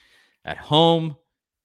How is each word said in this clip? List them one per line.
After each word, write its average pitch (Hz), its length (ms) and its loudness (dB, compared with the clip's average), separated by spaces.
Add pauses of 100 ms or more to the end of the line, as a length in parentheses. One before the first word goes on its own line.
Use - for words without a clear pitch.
(460)
at - 100 -10
home, 160 600 0 (480)